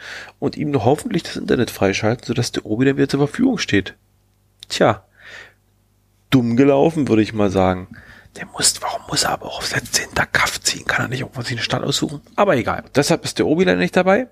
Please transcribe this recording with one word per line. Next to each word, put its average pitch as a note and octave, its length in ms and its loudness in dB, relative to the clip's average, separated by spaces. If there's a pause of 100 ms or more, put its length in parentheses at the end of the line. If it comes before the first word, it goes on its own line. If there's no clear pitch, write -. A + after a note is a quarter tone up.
(380)
und - 180 -4
ihm D3 140 -2
noch C3 140 0
hoffentlich D#3+ 400 0
das - 120 -10
Internet G#2+ 360 0
freischalten, G#2+ 520 0
sodass - 280 -2
der - 140 -6
Obi A2 180 0
dann C#3 120 4
wieder C#3 120 2
zur C#3+ 180 2
Verfügung A#3+ 320 2
steht. - 380 -2 (720)
Tja, C3 360 2 (1300)
dumm A#2+ 260 4
gelaufen, C#3+ 520 4
würde G#2+ 140 6
ich G2+ 100 -4
mal G#2 180 0
sagen. F#2 380 2 (480)
Der - 100 -12
muss, - 360 -4
warum - 260 -8
muss - 140 -2
er - 80 -2
aber - 160 -6
auch - 120 -12
auf - 80 -8
Sätze - 360 -4
hinter - 240 -4
Kaff - 340 -4
ziehen? - 260 -6
Kann B2+ 180 -2
er A2 40 -4
nicht B2+ 120 -6
irgendwo B2 220 -10
sich A#2 100 -8
eine A#2 100 -6
Stadt - 220 -4
aussuchen? C#3+ 360 -4 (140)
Aber G3 220 4
egal. F#2+ 260 -2 (100)
Deshalb D3+ 320 2
ist - 140 -4
der - 80 2
Obi D#3+ 160 2
leider F3+ 160 2
nicht F3+ 180 -2
dabei. F#3+ 360 2